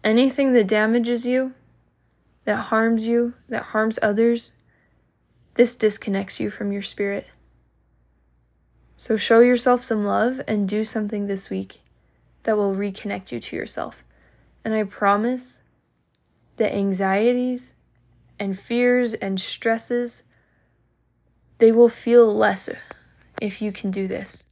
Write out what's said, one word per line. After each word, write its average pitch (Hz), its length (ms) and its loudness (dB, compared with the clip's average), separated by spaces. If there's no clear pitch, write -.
Anything 254 500 2
that 214 140 6
damages 233 580 0
you, 254 280 -2
that 214 200 -4
harms 226 400 0
you, 240 300 0
that - 160 -6
harms 220 360 -2
others, 226 520 0
this 240 200 4
disconnects 202 640 -2
you 214 100 -4
from 202 220 -6
your 202 100 -6
spirit. 202 460 -8
So 220 200 -2
show 226 240 6
yourself 247 420 4
some 214 220 -2
love 220 420 0
and 202 200 -2
do 214 160 -2
something 208 440 -6
this 196 220 -6
week 190 320 -8
that 214 140 0
will 202 160 0
reconnect 202 580 -8
you 120 80 -8
to - 160 -12
yourself. - 480 -10
And 220 100 -4
I 214 100 0
promise 214 760 -2
that - 160 0
anxieties 208 1000 -2
and 196 180 -4
fears 247 580 0
and 190 240 -4
stresses, 240 840 -4
they 226 140 8
will 233 180 8
feel 233 460 4
less 202 340 0
if 202 220 -6
you 208 100 -4
can 196 200 -6
do 190 160 -4
this. - 440 -10